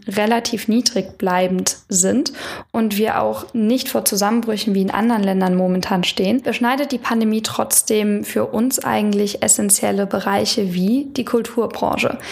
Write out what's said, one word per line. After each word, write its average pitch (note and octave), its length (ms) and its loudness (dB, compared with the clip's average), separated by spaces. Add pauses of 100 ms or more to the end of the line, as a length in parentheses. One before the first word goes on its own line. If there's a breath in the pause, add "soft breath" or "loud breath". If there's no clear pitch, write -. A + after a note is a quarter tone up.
relativ G#3+ 600 0
niedrig A3 480 0
bleibend F#3 600 0 (100)
sind G3 460 0 (360 loud breath)
und A3 280 0
wir G#3+ 240 2
auch G#3+ 320 -2
nicht A#3 340 2
vor A3 160 -2
Zusammenbrüchen G#3+ 680 0
wie F#3+ 80 4
in F#3+ 80 0
anderen A3 320 2
Ländern F#3+ 340 2
momentan F#3 480 0
stehen, G#3+ 380 0
beschneidet C4+ 500 0
die B3 60 -2
Pandemie A3 440 0
trotzdem G#3+ 800 0
für G#3+ 200 -2
uns B3 400 -2
eigentlich G#3 580 0
essentielle G3+ 640 2
Bereiche G3+ 680 0
wie A3 320 2 (100)
die A#3+ 80 -2
Kulturbranche. - 920 -2 (140 loud breath)